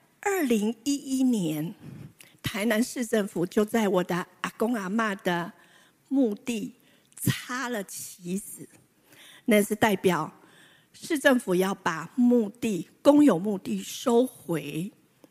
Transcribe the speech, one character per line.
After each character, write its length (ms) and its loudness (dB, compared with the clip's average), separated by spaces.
二 220 0
零 320 2
一 100 0
一 280 -2
年， 520 0
台 220 -6
南 180 2
市 240 -4
政 200 0
府 200 -4
就 180 2
在 240 0
我 160 2
的 100 -4
阿 160 -6
公 160 0
阿 160 -6
嬷 320 -2
的 300 -2
墓 260 2
地 400 -8
插 520 -6
了 160 -4
旗 540 -10
子， 300 -16
那 160 6
是 120 -2
代 220 2
表 340 0
市 260 -6
政 200 4
府 160 -2
要 200 0
把 400 -6
墓 340 4
地， 400 -4
公 240 8
有 140 6
墓 180 -4
地 260 -6
收 440 0
回， 680 -8